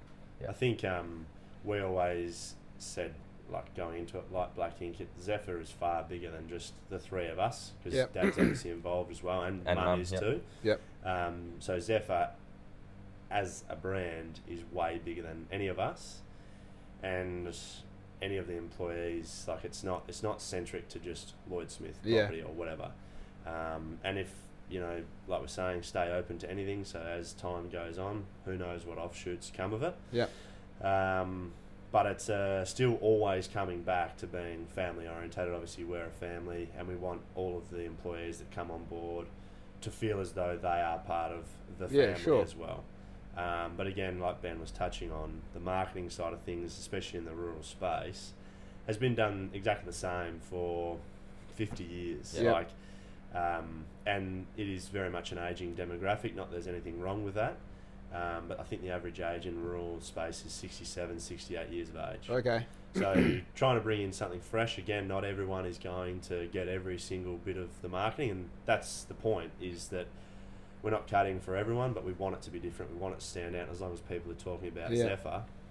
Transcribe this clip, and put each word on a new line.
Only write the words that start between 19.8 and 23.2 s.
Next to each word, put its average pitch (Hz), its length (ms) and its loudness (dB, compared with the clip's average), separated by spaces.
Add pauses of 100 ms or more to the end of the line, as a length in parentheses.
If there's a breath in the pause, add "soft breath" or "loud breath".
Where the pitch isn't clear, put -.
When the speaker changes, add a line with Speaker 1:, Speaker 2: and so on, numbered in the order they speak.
Speaker 2:
not, 92 260 0
it's - 140 -8
not 107 200 0
centric - 480 -4
to - 80 -6
just 85 360 -8 (140)
Lloyd 85 220 -2
Smith 80 340 -8
Speaker 3:
Yeah. 110 180 8
Speaker 2:
property 82 200 0
or 80 100 -6
whatever. 80 380 -4 (560 loud breath)